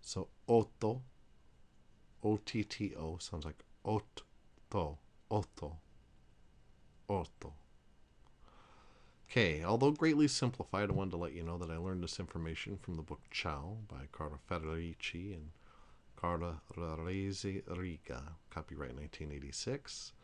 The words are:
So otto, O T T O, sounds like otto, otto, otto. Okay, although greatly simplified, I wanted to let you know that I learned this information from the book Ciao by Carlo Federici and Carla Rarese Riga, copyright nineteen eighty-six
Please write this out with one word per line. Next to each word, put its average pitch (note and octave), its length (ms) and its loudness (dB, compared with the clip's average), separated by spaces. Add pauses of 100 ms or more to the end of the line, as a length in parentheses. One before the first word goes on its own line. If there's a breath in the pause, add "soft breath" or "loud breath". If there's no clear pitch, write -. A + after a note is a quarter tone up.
So - 260 -4 (200)
otto, A2+ 520 6 (1200)
O G#2+ 220 6
T G#2+ 200 0
T G2+ 320 -2
O, D#2+ 220 -4
sounds E2 260 -6
like D#2 200 -8 (200)
otto, - 400 0 (1040)
otto, D#2+ 480 -2 (1300)
otto. E2 460 -2 (1800 loud breath)
Okay, E2 340 6
although A#2 280 8
greatly D3+ 360 8
simplified, G#2 600 2
I - 20 4
wanted F#2+ 200 2
to F2+ 40 -2
let E2+ 160 0
you E2+ 100 -6
know E2+ 140 -2
that F2 140 -2
I E2 80 -2
learned F2+ 240 -2
this - 180 -4
information E2 560 -4
from F2 200 -6
the D#2+ 60 -4
book D2+ 280 -8
Ciao E2 480 -2 (100)
by C2+ 240 -10
Carlo D2 260 -6 (120)
Federici E2+ 800 -4
and D#2 180 -10 (640 loud breath)
Carla F2 440 0 (160)
Rarese F#2+ 920 -2
Riga, D#2+ 680 -6 (160)
copyright D2 440 -6
nineteen D2+ 380 -8
eighty-six C#2+ 800 -6 (120)